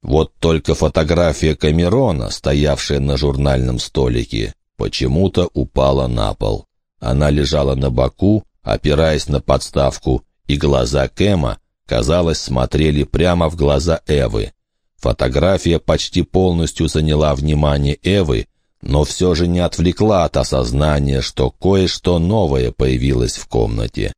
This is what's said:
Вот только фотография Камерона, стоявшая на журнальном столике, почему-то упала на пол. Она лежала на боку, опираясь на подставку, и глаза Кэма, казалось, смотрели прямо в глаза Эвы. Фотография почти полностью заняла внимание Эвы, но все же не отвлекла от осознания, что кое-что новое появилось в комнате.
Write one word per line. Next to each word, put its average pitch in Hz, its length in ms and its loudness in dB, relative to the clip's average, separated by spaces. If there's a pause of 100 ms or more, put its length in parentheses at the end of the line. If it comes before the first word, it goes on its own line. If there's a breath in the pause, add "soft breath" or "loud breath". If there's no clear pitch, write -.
Вот 73 380 0
только 80 360 0
фотография 80 800 0
Камерона, 85 720 0
стоявшая 71 720 -2
на 69 180 -2
журнальном 65 640 0
столике, 58 720 -4 (240)
почему-то 76 760 -2
упала 67 540 0
на 53 260 -2
пол. 52 320 -4 (340)
Она 71 300 0
лежала 71 460 0
на 67 140 0
боку, 65 540 0 (180)
опираясь 73 680 0
на 69 140 0
подставку, 67 840 -2 (240)
и 73 80 0
глаза 67 520 0
Кэма, 85 520 0 (260)
казалось, 78 540 0
смотрели 71 640 0
прямо 85 460 0
в 85 60 -10
глаза 73 520 0
Эвы. 58 460 -2 (440)
Фотография 76 840 2
почти - 440 0
полностью 85 640 0
заняла 76 480 2
внимание 71 680 0
Эвы, 87 440 0 (340)
но 73 220 0
все 90 320 0
же 87 120 0
не 87 120 0
отвлекла 87 680 2
от 71 120 -2
осознания, 69 840 0
что 64 300 -2
кое-что 90 680 0
новое 82 520 0
появилось 64 640 0
в - 120 -14
комнате. 55 720 -4